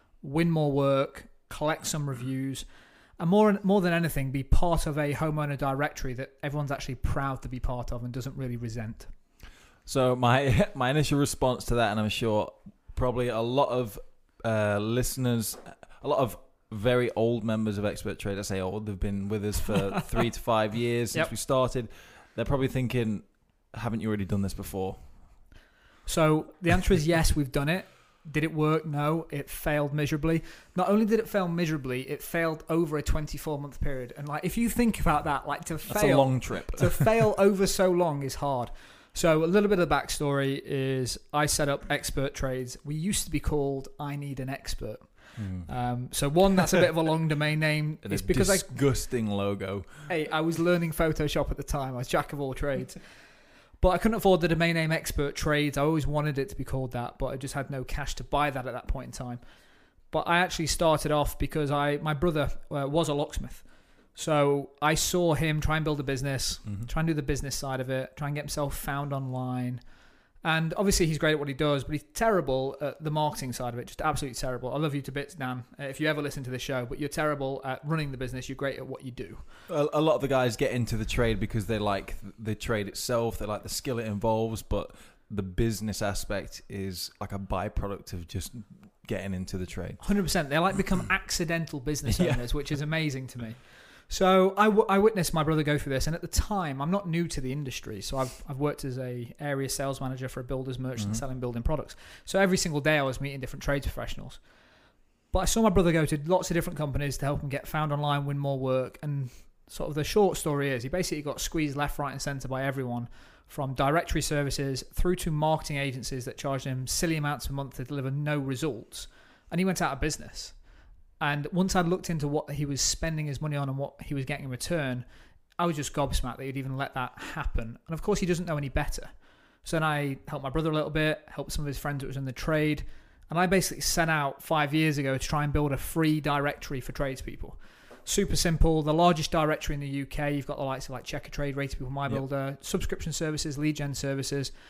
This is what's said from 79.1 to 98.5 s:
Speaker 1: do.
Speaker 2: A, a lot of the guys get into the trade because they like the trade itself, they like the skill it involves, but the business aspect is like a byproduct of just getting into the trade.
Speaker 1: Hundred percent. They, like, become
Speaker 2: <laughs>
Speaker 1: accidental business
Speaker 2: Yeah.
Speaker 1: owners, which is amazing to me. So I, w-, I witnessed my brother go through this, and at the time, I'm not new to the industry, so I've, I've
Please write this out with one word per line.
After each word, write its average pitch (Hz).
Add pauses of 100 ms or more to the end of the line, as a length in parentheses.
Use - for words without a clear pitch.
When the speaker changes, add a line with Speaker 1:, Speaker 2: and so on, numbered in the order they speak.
Speaker 1:
do. 123 (320)
Speaker 2:
A, 151
a 151
lot 156
of 107
the 135
guys 127
get 135
into 120
the 107
trade 113
because 107
they 110
like 101 (240)
the 107
trade 104
itself, 117
they -
like 113
the 107
skill 123
it 113
involves, 110
but - (380)
the 101
business 104
aspect 101
is 98 (100)
like 101
a 98
byproduct 98
of 85
just - (540)
getting 95
into 92
the 90
trade. -
Speaker 1:
Hundred 202
percent. 156
They, 143
like, 185
become 185
Speaker 2:
<laughs> -
Speaker 1:
accidental 165
business 127
Speaker 2:
Yeah. 170
Speaker 1:
owners, 120
which 147
is 139
amazing 151
to 123
me. 113 (580)
So 190
I, 208
w-, 214
I 196
witnessed 202
my 156
brother 156
go 147
through 139
this, 131
and 160
at -
the 165
time, 156
I'm 156
not 196
new 165
to -
the 131
industry, 127
so 135
I've, 131
I've 135